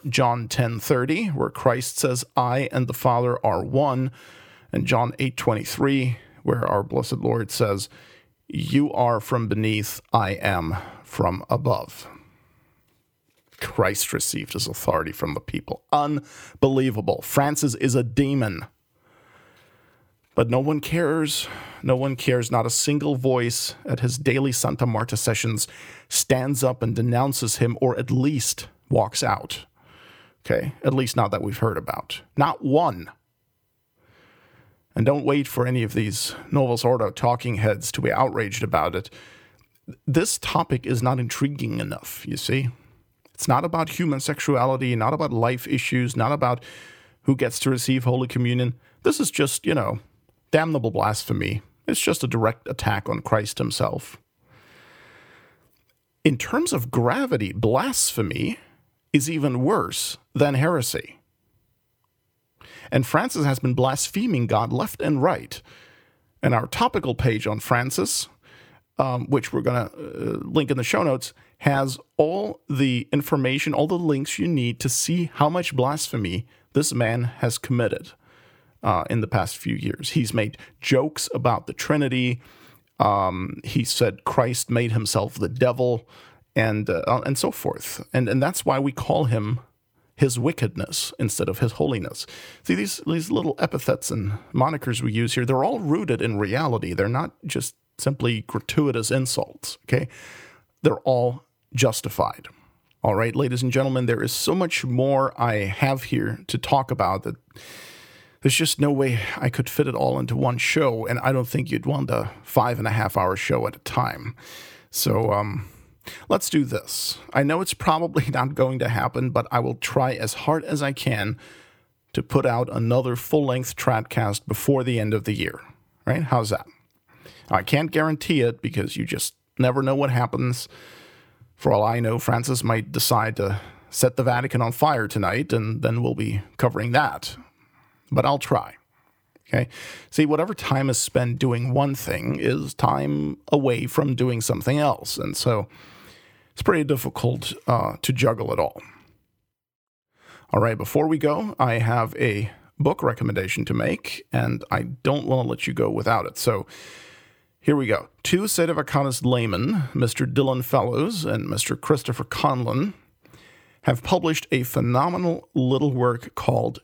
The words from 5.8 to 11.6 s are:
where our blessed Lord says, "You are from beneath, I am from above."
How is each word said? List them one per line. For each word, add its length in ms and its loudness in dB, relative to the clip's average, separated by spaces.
where 220 0
our 160 2
blessed 360 -2
Lord 340 -2
says, 380 0
"You 460 0
are 260 2
from 300 -2
beneath, 500 0
I 180 4
am 460 0
from 460 -2
above." 580 -2